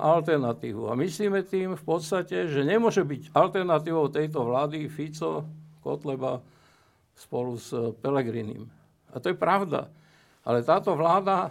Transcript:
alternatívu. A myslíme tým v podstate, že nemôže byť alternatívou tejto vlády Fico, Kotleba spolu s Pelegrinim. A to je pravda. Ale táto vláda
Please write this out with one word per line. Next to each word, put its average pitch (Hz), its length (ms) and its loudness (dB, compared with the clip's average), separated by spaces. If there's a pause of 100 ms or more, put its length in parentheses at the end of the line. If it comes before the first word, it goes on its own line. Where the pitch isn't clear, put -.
alternatívu. 135 800 2
A 110 80 -2
myslíme 190 480 0
tým 185 320 -4
v 156 80 -10
podstate, 180 640 -2
že 143 160 0
nemôže 196 400 4
byť 143 320 -4
alternatívou 165 720 4
tejto 147 400 0
vlády 147 400 0
Fico, 156 640 -6 (320)
Kotleba 135 560 -4 (800)
spolu 123 400 -4
s - 160 -14 (320)
Pelegrinim. 117 640 -2 (400)
A - 80 -12
to 175 160 -2
je 175 40 -10
pravda. 170 520 0 (560)
Ale 120 160 2
táto 175 320 2
vláda 180 580 2